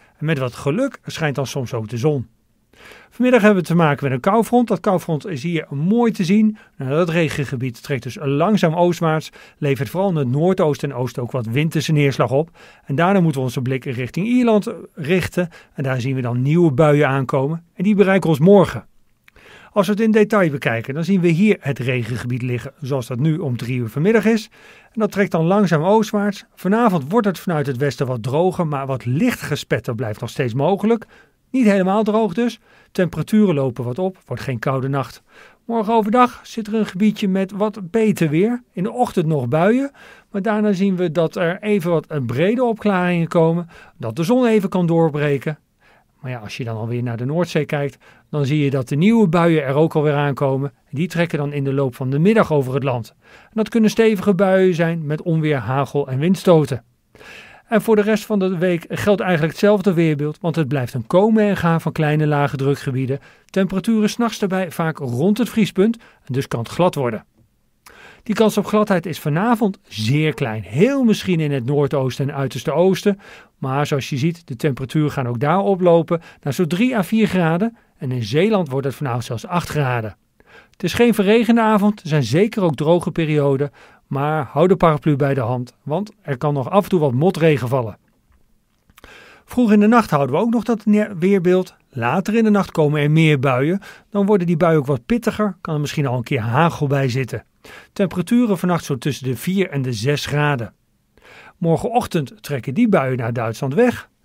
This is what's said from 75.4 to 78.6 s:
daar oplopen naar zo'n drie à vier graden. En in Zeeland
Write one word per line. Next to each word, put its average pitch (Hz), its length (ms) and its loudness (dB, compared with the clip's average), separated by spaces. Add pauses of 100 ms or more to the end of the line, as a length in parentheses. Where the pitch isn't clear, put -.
daar 160 200 0
oplopen 175 600 2 (220)
naar 143 100 -4
zo'n 180 160 -2
drie 233 280 0
à 196 80 0
vier 220 220 2
graden. 180 500 0 (200)
En 131 160 -6
in 127 100 -4
Zeeland 170 460 0